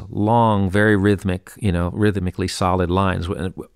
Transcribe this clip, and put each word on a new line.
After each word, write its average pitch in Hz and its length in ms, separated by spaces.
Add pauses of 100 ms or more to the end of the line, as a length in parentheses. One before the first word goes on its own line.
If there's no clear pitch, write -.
long, 104 600
very 104 240
rhythmic, 95 640
you 98 140
know, 87 220
rhythmically 95 540
solid 90 420
lines, 90 380
and 85 200
it 90 60 (220)